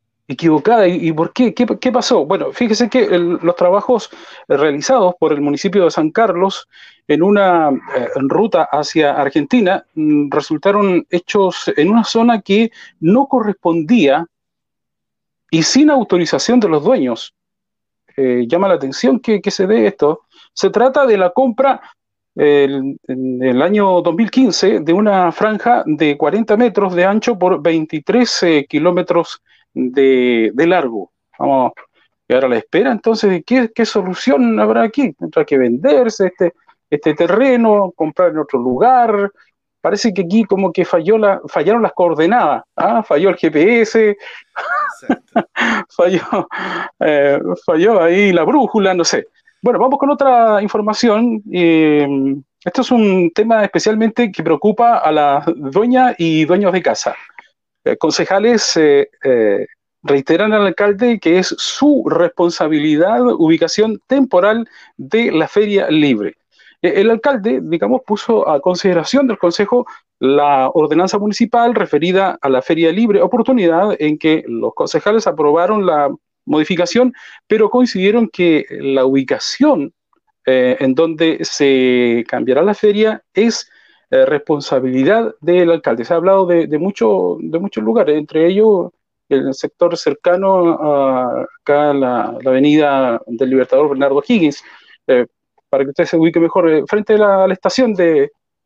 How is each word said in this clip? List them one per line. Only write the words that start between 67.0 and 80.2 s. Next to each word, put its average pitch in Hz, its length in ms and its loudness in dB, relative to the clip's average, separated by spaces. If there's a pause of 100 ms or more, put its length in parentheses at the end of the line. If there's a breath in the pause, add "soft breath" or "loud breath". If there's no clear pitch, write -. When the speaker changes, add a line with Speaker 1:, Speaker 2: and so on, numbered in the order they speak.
Speaker 1:
alcalde, 226 520 -2
digamos, 202 440 -2
puso 208 420 -2
a 147 120 0
consideración 180 680 0
del 226 120 -4
Consejo 240 480 0 (320 loud breath)
la 139 540 2
ordenanza 165 460 0
municipal 226 560 0
referida 185 680 0
a 135 100 -2
la 131 100 0
feria 165 320 0
libre, 208 300 0
oportunidad 202 760 0
en 151 200 -2
que 156 280 0
los 113 280 -6
concejales 208 520 -2
aprobaron 170 600 0
la 147 280 0 (300)
modificación, 175 720 0 (320 loud breath)
pero 214 240 2
coincidieron 226 580 0
que 165 420 0
la 135 360 0
ubicación, 139 880 0 (500)